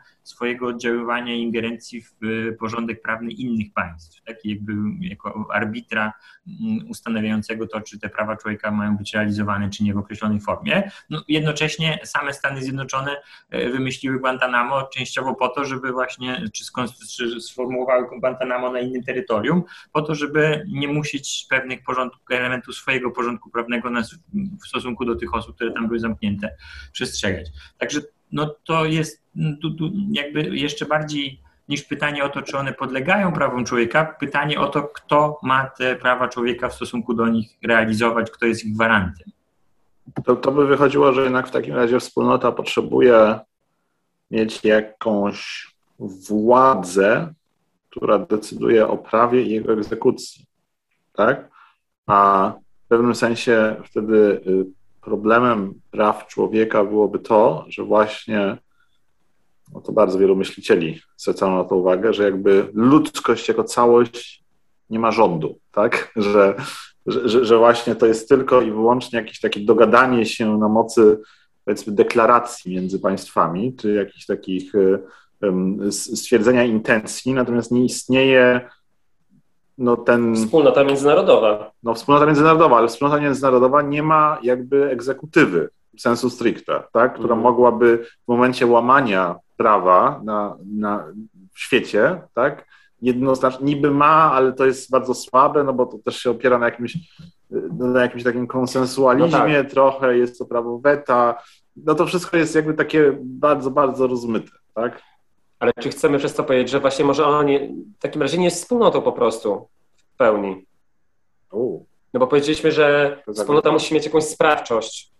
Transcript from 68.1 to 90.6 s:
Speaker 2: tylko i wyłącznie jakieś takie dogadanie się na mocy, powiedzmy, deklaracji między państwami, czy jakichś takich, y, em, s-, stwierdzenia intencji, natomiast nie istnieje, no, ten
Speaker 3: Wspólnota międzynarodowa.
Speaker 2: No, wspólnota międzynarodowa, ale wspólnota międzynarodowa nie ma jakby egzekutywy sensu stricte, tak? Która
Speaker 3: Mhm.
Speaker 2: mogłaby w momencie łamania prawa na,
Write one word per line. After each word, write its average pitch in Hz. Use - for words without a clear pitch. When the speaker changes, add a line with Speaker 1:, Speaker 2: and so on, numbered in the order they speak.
Speaker 2:
tylko 131
i 110
wyłącznie 117
jakieś 110
takie 107
dogadanie 113
się 107
na 107
mocy, 107
powiedzmy, 104
deklaracji 113
między 92
państwami, 98
czy 104
jakichś 101
takich, 92
y, 98
em, 95
s-, 107
stwierdzenia 120
intencji, 113
natomiast 120
nie 123
istnieje, 127
no, 120
ten 117
Speaker 3:
Wspólnota 135
międzynarodowa. 139
Speaker 2:
No, 117
wspólnota 147
międzynarodowa, 156
ale 113
wspólnota 147
międzynarodowa 131
nie 147
ma 156
jakby 127
egzekutywy 123
sensu 120
stricte, 92
tak? 123
Która 117
Speaker 3:
Mhm. 107
Speaker 2:
mogłaby 117
w -
momencie 123
łamania 117
prawa 104
na, 104